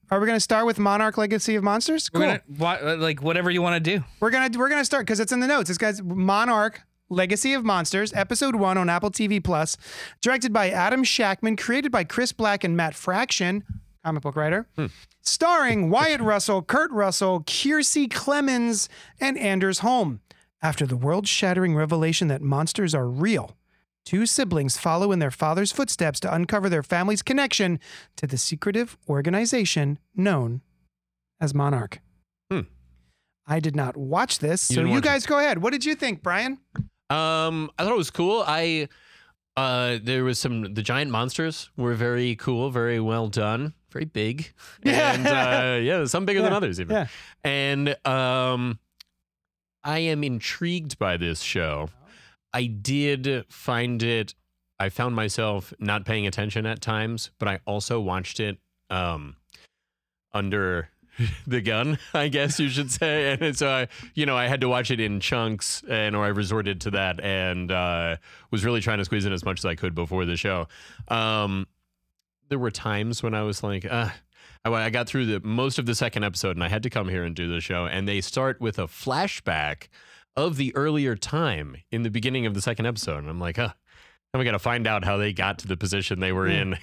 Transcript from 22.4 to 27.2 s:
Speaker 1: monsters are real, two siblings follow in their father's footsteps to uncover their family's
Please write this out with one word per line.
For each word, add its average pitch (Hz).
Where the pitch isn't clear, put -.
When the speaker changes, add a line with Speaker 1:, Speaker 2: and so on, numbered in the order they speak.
Speaker 1:
monsters 151
are 127
real, 147
two 208
siblings 170
follow 180
in 185
their 139
father's 170
footsteps 170
to -
uncover 190
their 160
family's 185